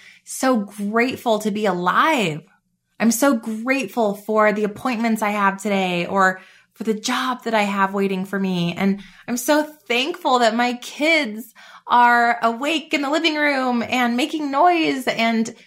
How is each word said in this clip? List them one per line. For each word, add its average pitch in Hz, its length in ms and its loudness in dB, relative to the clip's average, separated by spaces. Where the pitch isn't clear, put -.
so 262 320 0
grateful 214 840 -2
to 214 100 -4
be 214 160 -2
alive. 180 760 0
I'm 214 100 4
so 254 280 2
grateful 226 760 -2
for 214 400 2
the 208 120 -2
appointments 220 580 -2
I 208 80 0
have 196 280 0
today, 185 460 0
or 185 360 2
for - 100 -14
the 220 100 0
job 247 520 -4
that 226 100 0
I 208 80 2
have 196 320 0
waiting 196 300 -2
for 196 140 -6
me. 175 380 -2
And 196 240 0
I'm 240 100 -4
so 302 260 2
thankful 262 760 -2
that 226 140 4
my 240 200 0
kids 254 800 -2
are 240 560 4
awake 277 500 -2
in 302 80 0
the 277 80 -2
living 320 260 0
room 262 460 0
and 240 340 0
making 294 360 -2
noise 302 560 2
and 226 480 0